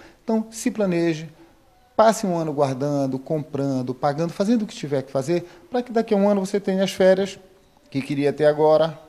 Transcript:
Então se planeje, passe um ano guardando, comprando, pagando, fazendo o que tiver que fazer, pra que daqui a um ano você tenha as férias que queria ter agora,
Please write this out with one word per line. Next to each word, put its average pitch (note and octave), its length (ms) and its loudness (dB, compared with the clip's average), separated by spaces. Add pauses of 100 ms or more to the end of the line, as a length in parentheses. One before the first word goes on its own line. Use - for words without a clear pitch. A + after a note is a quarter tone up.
(240)
Então A3 280 -2
se - 180 -4
planeje, E3+ 580 -2 (680)
passe G#3+ 320 4
um F3 100 0
ano D#3+ 160 -4
guardando, C#3 640 -2
comprando, C3 760 -4
pagando, D3 360 -2
fazendo G#3+ 300 0
o G#3 60 -6
que - 80 -14
tiver C#3 260 -4
que C3 100 -12
fazer, D#3+ 320 0 (280)
pra B3 100 -2
que B3 100 -10
daqui A3+ 220 0
a G3+ 40 2
um G3 120 4
ano G3 160 2
você G3+ 140 -2
tenha F#3+ 240 0
as F#3+ 80 -2
férias F#3+ 480 2 (500)
que C#3 100 -4
queria C#3+ 320 -2
ter C#3+ 140 0
agora, D3+ 520 4 (100)